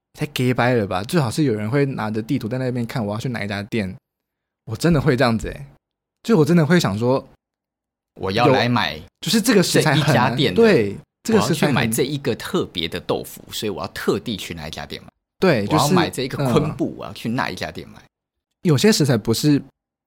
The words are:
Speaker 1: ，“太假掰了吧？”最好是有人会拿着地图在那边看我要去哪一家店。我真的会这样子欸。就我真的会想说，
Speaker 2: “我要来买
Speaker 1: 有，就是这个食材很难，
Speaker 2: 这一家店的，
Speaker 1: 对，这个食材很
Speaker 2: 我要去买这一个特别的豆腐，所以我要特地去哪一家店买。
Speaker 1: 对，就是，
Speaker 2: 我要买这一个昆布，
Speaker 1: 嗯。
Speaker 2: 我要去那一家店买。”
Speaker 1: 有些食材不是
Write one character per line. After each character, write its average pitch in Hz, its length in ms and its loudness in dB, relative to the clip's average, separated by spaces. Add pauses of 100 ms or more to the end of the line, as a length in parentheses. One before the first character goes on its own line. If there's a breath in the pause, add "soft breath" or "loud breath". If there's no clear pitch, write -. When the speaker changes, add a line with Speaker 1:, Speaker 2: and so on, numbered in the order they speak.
(140)
Speaker 1:
，“太 151 140 -6
假 127 260 0
掰 123 200 2
了 110 120 2
吧？” 92 200 -4
最 170 140 0
好 110 120 0
是 160 120 0
有 120 120 2
人 104 120 -4
会 139 180 2
拿 110 260 -4
着 110 100 -4
地 131 160 -2
图 113 100 -4
在 127 120 -4
那 131 100 -2
边 123 160 -4
看 113 180 -4
我 101 100 -4
要 110 60 -6
去 135 100 -6
哪 107 140 -6
一 104 40 -6
家 101 160 -6
店。 101 320 -4 (680)
我 113 100 -8
真 170 180 2
的 139 80 2
会 135 160 2
这 131 60 4
样 117 120 2
子 95 120 -4
欸。 139 180 -12 (560)
就 226 160 2
我 151 80 6
真 170 100 4
的 165 80 6
会 170 160 4
想 104 200 -2
说， 127 280 0 (920)
Speaker 2:
“我 95 100 -4
要 117 160 2
来 120 220 2
买 90 280 0
Speaker 1:
有， 90 60 -16 (180)
就 - 100 -4
是 220 100 2
这 247 140 2
个 180 80 6
食 - 180 2
材 139 140 2
很 151 60 2
难， 139 40 0
Speaker 2:
这 151 60 2
一 - 20 4
家 131 220 2
店 131 180 0
的， 208 80 4
Speaker 1:
对， 135 360 4 (260)
这 220 100 -2
个 208 80 6
食 135 140 2
材 147 100 0
很 147 100 2
Speaker 2:
我 - 40 2
要 - 60 0
去 - 20 0
买 - 0 -
这 120 160 0
一 139 160 -4
个 123 160 -2
特 - 320 -4
别 82 200 -6
的 90 120 -6
豆 - 240 -4
腐， - 280 -18
所 - 140 -8
以 104 60 -2
我 78 100 -8
要 98 60 -8
特 - 320 -2
地 107 180 -8
去 - 160 -10
哪 78 140 -12
一 80 40 -12
家 73 140 -12
店 - 160 -14
买。 - 80 -20 (300)
Speaker 1:
对， 131 280 2
就 - 40 -4
是， 151 120 2
Speaker 2:
我 143 60 0
要 - 0 -
买 - 200 2
这 127 140 -6
一 139 40 -6
个 - 100 -10
昆 147 380 0
布， 113 160 -4
Speaker 1:
嗯。 - 60 -14
Speaker 2:
我 60 80 -12
要 76 80 -12
去 - 160 -8
那 113 200 -4
一 90 60 -8
家 82 160 -8
店 85 180 -14
买。” - 120 -20 (640)
Speaker 1:
有 151 140 4
些 214 140 6
食 160 140 2
材 127 100 4
不 110 180 0
是 147 280 2 (460)